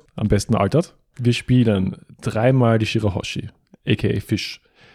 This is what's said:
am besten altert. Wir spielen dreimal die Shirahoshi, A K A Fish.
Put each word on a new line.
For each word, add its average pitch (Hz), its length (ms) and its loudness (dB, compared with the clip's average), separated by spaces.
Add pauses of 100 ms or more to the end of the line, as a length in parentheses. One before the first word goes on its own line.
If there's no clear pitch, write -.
(160)
am - 140 -4
besten 101 260 0
altert. 101 400 0 (240)
Wir 120 140 0
spielen 107 640 0 (240)
dreimal 113 580 2
die 110 60 0
Shirahoshi, 101 640 -4 (380)
A 113 80 2
K 110 200 -2
A 110 60 -2
Fish. - 400 -6 (340)